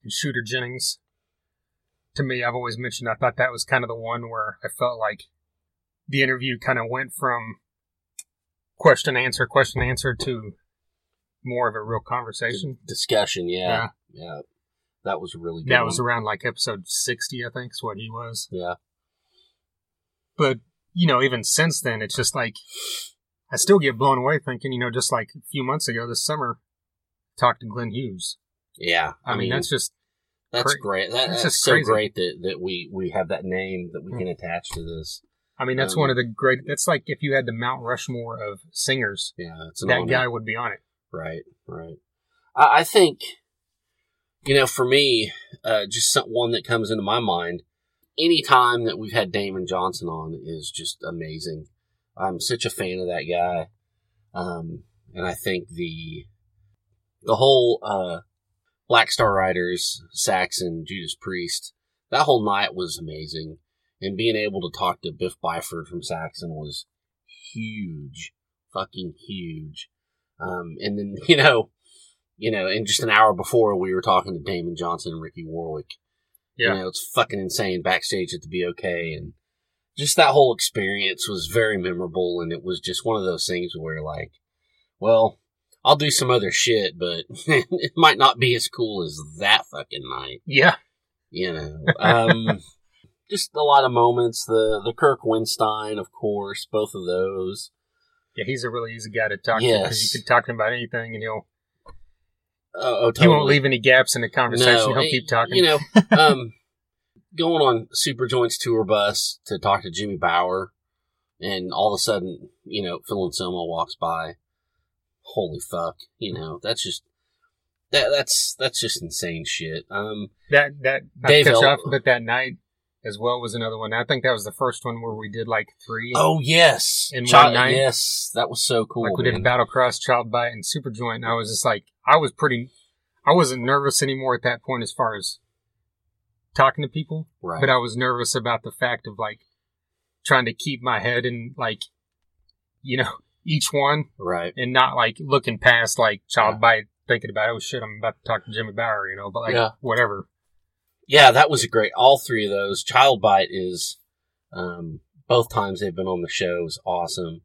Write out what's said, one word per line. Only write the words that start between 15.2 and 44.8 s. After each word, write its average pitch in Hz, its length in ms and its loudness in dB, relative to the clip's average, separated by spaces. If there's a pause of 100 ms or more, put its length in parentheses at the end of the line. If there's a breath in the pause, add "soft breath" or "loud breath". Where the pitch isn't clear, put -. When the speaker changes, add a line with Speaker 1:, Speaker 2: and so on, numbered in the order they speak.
Speaker 2:
was 87 140 -12
a 85 60 -16
really 82 240 -8
good 131 80 0
Speaker 1:
That 123 120 4
was 117 140 -4
Speaker 2:
one. 123 80 -2
Speaker 1:
around, 117 180 -2
like, 107 200 -6
episode 113 420 -6
sixty, 120 580 -6
I 117 60 -10
think, 123 220 -12
is - 100 -12
what 107 140 -8
he 110 120 -12
was. 117 440 -12
Speaker 2:
Yeah. 87 220 -6 (1600)
Speaker 1:
But, 131 220 2 (340)
you 175 140 2
know, 131 160 4
even 127 220 0
since 156 360 0
then, 113 220 -4
it's - 140 -8
just, - 180 -2
like, 117 200 -4 (960 loud breath)
I 123 60 -6
still 196 220 6
get 135 200 2
blown 135 200 4
away 143 200 0
thinking, 131 340 -6
you 123 60 -4
know, 120 120 -2
just, 123 220 -2
like, 113 240 -4
a 123 40 -18 (100)
few 139 120 -4
months 139 260 -2
ago 117 180 -4
this 120 180 -4
summer, 139 340 -4 (800)
talked 123 220 2
to 120 60 -14
Glenn 113 240 -8
Hughes. 104 480 -8 (380)
Speaker 2:
Yeah. 85 360 0 (120)
Speaker 1:
I - 80 -4
Speaker 2:
I - 20 0
Speaker 1:
mean, 104 60 -2
Speaker 2:
mean, 123 100 -2
Speaker 1:
that's 131 180 -2
just - 240 -4 (580)
Speaker 2:
that's 123 220 0
Speaker 1:
cra-, 139 80 -4
Speaker 2:
great. 98 300 -2
That, 117 60 -4 (120)
Speaker 1:
that's - 20 -4
Speaker 2:
that's 120 120 -2 (140)
Speaker 1:
just - 60 0
Speaker 2:
so 135 100 4
Speaker 1:
crazy. - 120 4
Speaker 2:
great 107 300 2
that, 90 280 -4
that 87 180 -4
we, 90 320 -6
we 95 180 -4
have 92 180 -4
that 95 160 -6
name 92 480 -6
that 82 100 -12
we 92 100 -14
Speaker 1:
Hmm. 120 60 -8
Speaker 2:
can 92 100 -4
attach 85 420 -8
to 82 120 -10
this. 80 400 -12 (360)
Speaker 1:
I 131 60 -4
mean, 127 120 -2
that's 131 180 -2
Speaker 2:
Um, 160 60 0
Speaker 1:
one 139 100 2
of 123 60 2
the 123 80 0
great, 127 420 0
that's 147 220 -4
like 151 180 -2
if - 160 -8
you 139 120 -2
had 131 120 0
the 117 60 -6
Mount 123 300 -6
Rushmore 117 600 -8
of 104 180 -10 (120)
singers, 117 640 -4
Speaker 2:
Yeah, 85 180 -12 (140)
it's - 140 -12
an 95 60 -4
Speaker 1:
that 120 120 -2
Speaker 2:
honor. 113 100 -4
Speaker 1:
guy 127 160 0
would 117 180 -8
be 110 120 -8
on 117 160 -6
it. 95 80 -16 (320)
Speaker 2:
Right, 82 300 -12 (240)
right. 82 300 -16 (600)
I, 143 240 6
I 165 40 -2
think, 180 360 4 (1200)
you 139 100 2
know, 135 120 6
for 131 200 -2